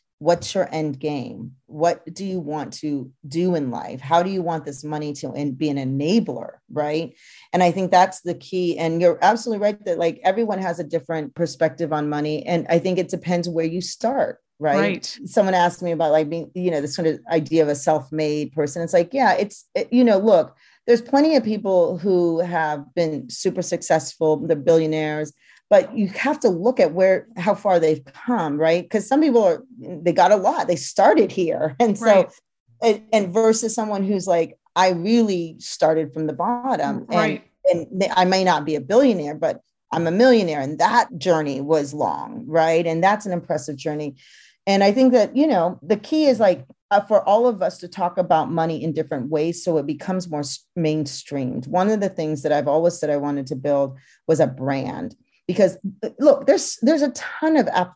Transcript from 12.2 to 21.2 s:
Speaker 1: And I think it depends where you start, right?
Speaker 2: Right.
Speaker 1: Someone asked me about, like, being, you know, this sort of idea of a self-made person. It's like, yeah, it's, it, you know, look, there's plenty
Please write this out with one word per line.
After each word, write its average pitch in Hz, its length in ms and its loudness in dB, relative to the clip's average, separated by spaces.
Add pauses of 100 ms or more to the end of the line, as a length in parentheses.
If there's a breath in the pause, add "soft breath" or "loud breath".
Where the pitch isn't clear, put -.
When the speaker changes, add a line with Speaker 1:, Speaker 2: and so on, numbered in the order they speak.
Speaker 1:
And 170 220 -2
I 170 100 4
think 180 200 -2
it 175 100 -2
depends 175 380 -4
where 165 200 -2
you 170 160 -6
start, - 580 -4 (180)
right? 147 200 0
Speaker 2:
Right. - 480 -4
Speaker 1:
Someone 190 260 0
asked 175 300 2
me 175 100 -4
about, 156 200 0
like, 156 180 2
being, 165 240 -8
you 180 160 -2
know, 156 100 -2
this 143 140 -6
sort 165 140 -2
of 156 120 -2 (100)
idea 160 320 2
of 147 60 0
a 147 60 0
self-made 151 800 -2
person. 151 280 -4
It's 170 140 -2
like, 175 180 2
yeah, 254 220 2
it's, - 400 -4
it, - 180 -4
you 247 100 6
know, 220 140 6
look, 190 400 4 (300 soft breath)
there's 233 160 4
plenty 294 340 4